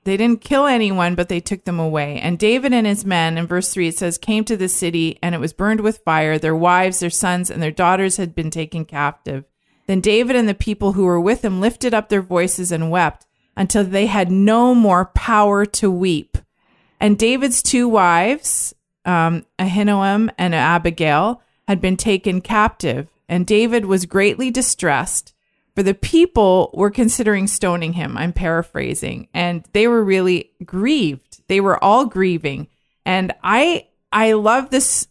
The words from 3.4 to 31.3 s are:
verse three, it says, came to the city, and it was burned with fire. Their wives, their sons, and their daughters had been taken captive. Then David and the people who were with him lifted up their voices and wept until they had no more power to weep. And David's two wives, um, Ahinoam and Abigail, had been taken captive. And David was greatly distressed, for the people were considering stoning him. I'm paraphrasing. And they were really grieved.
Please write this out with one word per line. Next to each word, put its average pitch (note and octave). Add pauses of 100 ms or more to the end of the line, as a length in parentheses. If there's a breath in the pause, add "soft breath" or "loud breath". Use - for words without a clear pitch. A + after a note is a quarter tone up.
verse F3+
three, F3
it E3
says, F3
came A3
to G#3+
the F#3
city, E3+
and F3
it E3+
was D#3
burned G#3+
with G#3+
fire. D#3
Their D#3
wives, F3+
their F3
sons, F3+
and -
their D#3
daughters F#3
had E3+
been D#3+
taken D#3+
captive. C#3+ (420)
Then F#3+
David A#3
and A#3
the G3
people G3+
who F#3+
were F3
with G#3+
him F#3
lifted A#3
up G#3+
their G3+
voices F3+
and D#3+
wept E3+ (320)
until G3+
they G3
had G3
no A3
more F#3+ (100)
power G#3
to G#3
weep. F3+ (640)
And G#3
David's B3
two B3
wives, G3 (280)
um, E3+ (120)
Ahinoam G3+
and F3
Abigail, E3 (260)
had G3
been F#3
taken F#3+
captive. F3+ (200)
And F3+
David A3
was F#3+
greatly G#3
distressed, - (420)
for G3+
the G3
people G#3
were G3+
considering G#3+
stoning F3
him. C3+
I'm E3+
paraphrasing. E3
And F3 (100)
they G#3+
were A#3
really F#3 (140)
grieved. F#3+